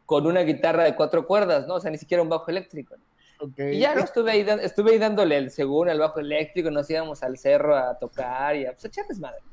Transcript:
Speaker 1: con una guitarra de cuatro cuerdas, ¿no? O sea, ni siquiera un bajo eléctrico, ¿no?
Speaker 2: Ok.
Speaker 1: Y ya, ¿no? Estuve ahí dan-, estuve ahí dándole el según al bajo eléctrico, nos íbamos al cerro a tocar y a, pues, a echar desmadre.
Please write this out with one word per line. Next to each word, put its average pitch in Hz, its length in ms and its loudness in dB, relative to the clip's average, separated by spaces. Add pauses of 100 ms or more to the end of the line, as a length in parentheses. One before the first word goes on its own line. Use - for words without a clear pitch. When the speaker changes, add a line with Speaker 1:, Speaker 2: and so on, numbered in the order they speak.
Speaker 1:
con 147 220 0
una 180 140 4
guitarra 165 420 2
de 151 120 2
cuatro 151 320 0
cuerdas, 175 400 2
¿no? 180 80 -4
O 175 40 -4
sea, 170 120 -6
ni 156 60 -8
siquiera 175 260 0
un 160 60 -2
bajo 160 200 -2
eléctrico, 170 480 -10
¿no? - 60 -20 (360)
Speaker 2:
Ok. 139 180 -12
Speaker 1:
Y 143 220 -2
ya, 285 160 2
¿no? 262 80 0
Estuve 226 280 0
ahí 208 120 4
dan-, 208 160 0
estuve 208 320 2
ahí 226 80 6
dándole 202 380 2
el 131 140 -2
según 147 380 0
al 156 100 0
bajo 156 200 0
eléctrico, 151 520 -2
nos 147 180 -2
íbamos 160 340 -4
al 131 140 -6
cerro 151 380 4
a 127 220 0
tocar 131 580 -4
y 139 100 -4
a, 127 80 -6
pues, - 120 -16
a - 40 -12
echar 403 180 -10
desmadre. 139 320 -12 (140)